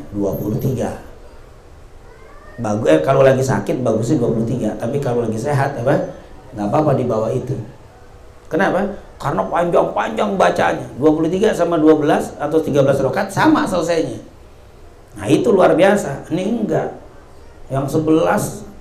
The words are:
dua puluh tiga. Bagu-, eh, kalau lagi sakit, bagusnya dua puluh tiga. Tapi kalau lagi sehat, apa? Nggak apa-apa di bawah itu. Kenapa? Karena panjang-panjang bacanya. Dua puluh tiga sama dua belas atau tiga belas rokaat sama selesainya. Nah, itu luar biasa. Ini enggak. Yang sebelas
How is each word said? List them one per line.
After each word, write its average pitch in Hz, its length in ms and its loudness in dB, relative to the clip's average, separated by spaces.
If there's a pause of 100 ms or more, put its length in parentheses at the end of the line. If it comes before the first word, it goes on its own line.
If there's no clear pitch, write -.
(120)
dua 98 240 -2
puluh 107 240 -4
tiga. - 320 -4 (1700)
Bagu-, 107 240 -4
eh, 151 160 4
kalau 135 240 4
lagi 127 160 6
sakit, 123 400 -2
bagusnya 113 400 0
dua 117 80 0
puluh 113 160 0
tiga. 104 320 -4
Tapi 117 240 -4
kalau 120 240 0
lagi 107 160 -4
sehat, 139 400 0
apa? 135 320 0 (400)
Nggak 104 160 -6
apa-apa 147 320 2
di 123 80 -2
bawah 110 240 -2
itu. 127 240 -4 (960)
Kenapa? 190 480 0 (160)
Karena 147 320 -4
panjang-panjang 202 880 0
bacanya. 175 500 0 (140)
Dua 151 160 4
puluh 160 160 0
tiga 202 240 2
sama 170 240 0
dua 156 160 6
belas 165 400 0
atau 156 240 0
tiga 135 240 2
belas 139 160 2
rokaat - 320 -2
sama 294 320 4
selesainya. 165 560 -2 (920)
Nah, - 160 -10
itu 175 200 4
luar 185 240 6
biasa. 190 540 2
Ini 170 160 -2
enggak. 208 460 -2 (840)
Yang 139 260 -2
sebelas 165 680 0 (140)